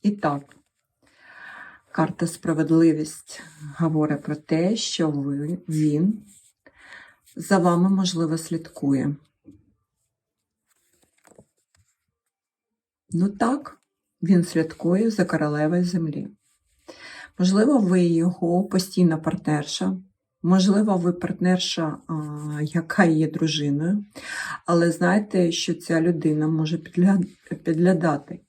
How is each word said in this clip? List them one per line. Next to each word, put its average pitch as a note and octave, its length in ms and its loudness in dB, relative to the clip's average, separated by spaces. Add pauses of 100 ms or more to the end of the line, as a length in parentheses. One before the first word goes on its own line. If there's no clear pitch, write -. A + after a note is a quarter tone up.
І G#3 80 2
так, D3 460 -6 (1400)
карта E3 340 -2
Справедливість D#3+ 1160 0 (360)
говорить D3+ 440 0
про D3+ 140 -6
те, E3+ 400 0
що E3 340 -2
ви, C#3+ 480 -4 (100)
він D#3 540 0 (1120)
за F#3+ 220 0
вами, F3 300 4
можливо, E3+ 500 0
слідкує. C#3+ 760 -4 (4000)
Ну F3 180 0
так, A#3 520 -2 (440)
він F3 200 6
слідкує F3 680 0
за F#3+ 140 0
королевою D#3 600 0
землі. E3 440 -4 (1120)
Можливо, G#3+ 400 4
ви F3+ 260 4
його E3+ 600 0
постійна F3+ 520 0
партнерша, D#3+ 800 -4 (460)
можливо, F#3+ 540 4
ви F3 160 0
партнерша, F3+ 960 -2
а, E3 80 -6 (480)
яка E3 420 0
є D#3 260 2
дружиною, D3+ 760 -2 (600)
але E3+ 240 4
знаєте, F3+ 600 2
що E3+ 220 -4
ця E3 260 -2
людина D#3 480 0
може D#3+ 300 -2
підля-, F#3 460 2 (400)
підглядати. E3 840 0